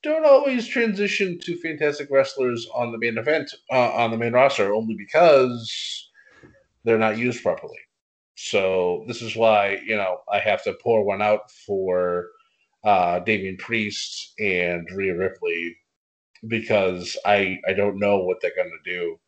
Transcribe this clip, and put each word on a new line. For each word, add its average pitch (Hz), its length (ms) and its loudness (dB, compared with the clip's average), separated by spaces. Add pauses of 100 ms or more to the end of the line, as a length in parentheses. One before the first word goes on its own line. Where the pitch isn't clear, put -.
don't 311 240 0
always 269 400 6
transition 202 720 0
to 170 240 -8
fantastic 147 480 -2
wrestlers 131 640 2
on 117 180 -4
the 113 60 -10
main 113 180 -2
event, 151 340 -2 (220)
uh, 123 220 4
on 117 160 2
the 113 80 -4
main 117 160 -2
roster, 120 400 4
only 110 240 -4
because 127 1120 2 (720)
they're 113 140 2
not 110 180 0
used 120 260 -4
properly. - 360 -4 (560)
So 92 720 0
this 117 160 -10
is 110 140 -10
why, 104 500 4
you 110 80 -2
know, 92 240 -2 (140)
I 101 80 0
have - 240 0
to 95 180 -4
pour 113 220 2
one 98 180 -2
out 107 280 0 (140)
for, 90 680 -2 (520)
uh, 90 380 4
Damian 95 380 -2
Priest - 800 -8
and 90 440 -2 (120)
Rhea 95 180 -2
Ripley, 85 640 -6 (720)
because 98 760 -2
I, 98 340 2 (100)
I 95 60 0
don't 101 260 -2
know 101 180 2
what 92 220 -2
they're 90 160 -4
gonna 90 140 -4 (140)
do. 87 440 -6